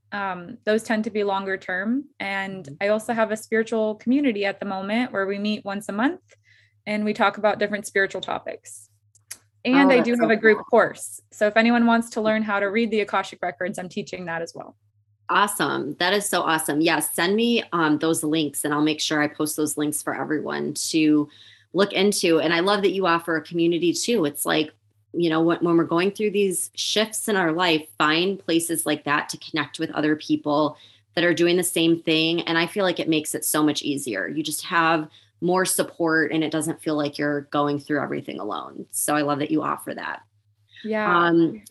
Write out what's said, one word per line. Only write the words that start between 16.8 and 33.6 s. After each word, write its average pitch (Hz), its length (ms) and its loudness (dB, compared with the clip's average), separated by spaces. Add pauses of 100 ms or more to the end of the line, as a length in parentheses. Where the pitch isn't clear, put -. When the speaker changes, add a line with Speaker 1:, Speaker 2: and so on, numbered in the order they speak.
Speaker 2:
Yes, 160 320 2
send 180 220 0
me, 233 380 2
um, 156 260 2
those 160 240 0
links 151 420 -2
and 147 80 0
I'll 147 100 0
make 151 180 0
sure 151 200 0
I 147 60 2
post 151 300 -4
those 151 200 -2
links 147 240 -2
for - 140 -6
everyone 147 600 -4 (160)
to 151 380 4 (440)
look 202 200 2
into. 190 460 4
And 151 160 2
I 170 60 2
love 196 220 2
that 196 100 4
you 190 140 0
offer 165 300 0
a 151 60 -2
community 170 500 0
too. 196 320 0
It's 143 220 -4
like, 156 260 0 (400)
you 170 160 0
know, 160 140 2
when, 165 160 2
when 170 180 2
we're 170 80 4
going 170 280 0
through 214 180 -2
these 190 460 0
shifts - 520 -2
in 220 60 0
our 180 180 2
life, 160 340 2 (120)
find 170 400 2
places 165 480 -2
like 151 180 -2
that 147 260 -2
to - 80 -10
connect - 420 -6
with 160 100 -4
other 151 240 0
people 151 640 0 (400)
that 170 80 0
are 175 100 4
doing 175 220 2
the 180 80 0
same 165 360 2
thing. 160 420 0
And 165 140 -2
I 170 120 2
feel 202 160 -2
like 180 160 -2
it - 80 -4
makes 156 260 -2
it - 100 -8
so - 200 0